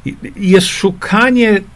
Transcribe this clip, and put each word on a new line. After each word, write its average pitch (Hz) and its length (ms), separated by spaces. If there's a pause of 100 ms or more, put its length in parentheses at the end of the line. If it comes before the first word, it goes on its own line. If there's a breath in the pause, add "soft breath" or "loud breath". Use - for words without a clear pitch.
i-, 143 120 (200)
jest 185 300
szukanie 214 960 (160)